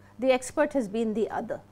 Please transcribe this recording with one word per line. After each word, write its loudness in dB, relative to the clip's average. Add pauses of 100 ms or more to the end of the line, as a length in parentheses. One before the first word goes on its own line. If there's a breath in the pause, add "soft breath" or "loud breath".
(180 loud breath)
the 4
expert 0
has 0
been -2
the 0
other. -6 (100)